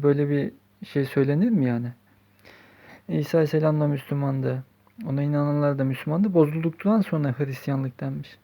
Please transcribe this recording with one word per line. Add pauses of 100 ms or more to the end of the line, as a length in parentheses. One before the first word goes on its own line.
Böyle
bir (340)
şey
söylenir
mi
yani? (1160)
İsa
Aleyhisselam
da
Müslümandı. (440)
Ona
inananlar
da
Müslümandı.
Bozulduktan
sonra
Hristiyanlık
denmiş.